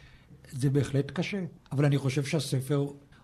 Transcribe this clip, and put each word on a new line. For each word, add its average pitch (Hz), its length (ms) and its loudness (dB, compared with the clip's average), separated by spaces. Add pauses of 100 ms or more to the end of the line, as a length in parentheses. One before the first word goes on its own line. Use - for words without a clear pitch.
(500)
זה 135 200 0
בהחלט 139 400 2
קשה, 180 340 -4 (280)
אבל 143 120 2
אני 143 140 4
חושב 135 260 0
שהספר 143 520 -2 (480)